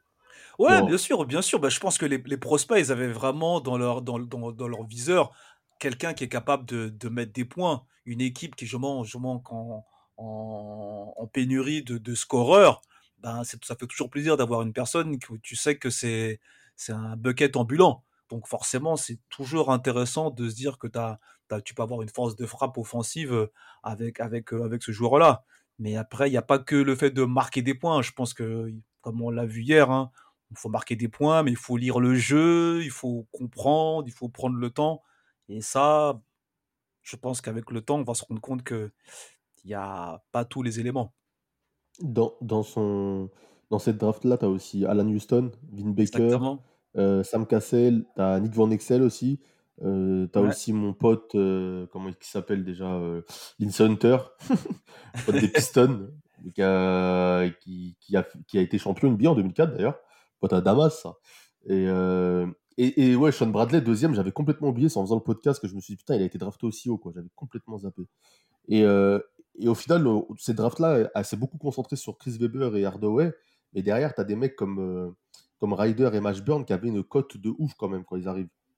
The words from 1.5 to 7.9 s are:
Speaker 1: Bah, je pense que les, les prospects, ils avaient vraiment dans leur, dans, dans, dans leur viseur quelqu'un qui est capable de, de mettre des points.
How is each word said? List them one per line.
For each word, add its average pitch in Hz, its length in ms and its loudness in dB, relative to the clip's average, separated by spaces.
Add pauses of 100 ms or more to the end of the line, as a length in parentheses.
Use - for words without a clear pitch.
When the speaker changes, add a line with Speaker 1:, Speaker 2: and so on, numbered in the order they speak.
Speaker 1:
Bah, 139 100 2
je - 100 -2
pense 196 180 -2
que 160 80 -2
les, 139 200 0
les 139 120 -4
prospects, 151 420 2
ils 135 120 2
avaient 123 200 -2
vraiment 147 480 -2
dans 123 180 -4
leur, 123 240 -2
dans, 123 160 -6
dans, 120 340 -8
dans 120 160 -8
leur 113 180 -8
viseur 127 480 2 (460)
quelqu'un 147 340 -4
qui - 100 -10
est 120 60 -6
capable 131 360 -2
de, 117 240 -6
de 107 200 -10
mettre 113 240 -6
des 123 120 -4
points. 165 380 -2 (220)